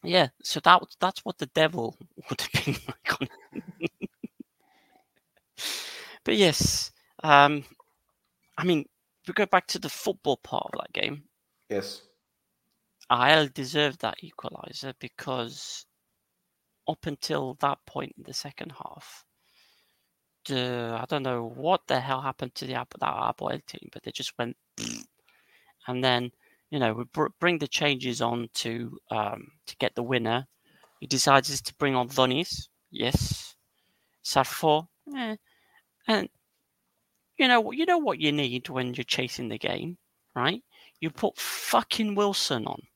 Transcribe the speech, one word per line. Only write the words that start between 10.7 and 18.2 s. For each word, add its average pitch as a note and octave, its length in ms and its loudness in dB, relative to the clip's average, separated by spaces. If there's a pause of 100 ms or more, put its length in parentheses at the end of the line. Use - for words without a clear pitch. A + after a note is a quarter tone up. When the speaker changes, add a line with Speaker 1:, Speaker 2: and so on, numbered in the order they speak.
Speaker 1:
of - 80 -8
that - 120 -10
game. D3 320 -4 (440)
Speaker 2:
Yes. - 340 -6 (1080)
Speaker 1:
I'll C#3 380 6
deserve C#3 500 -2
that - 240 -4
equaliser - 760 -12
because - 840 -8 (1040)
up D#3+ 200 -6
until C#3+ 540 -4
that C#3+ 260 0
point C3+ 320 -10
in - 60 -20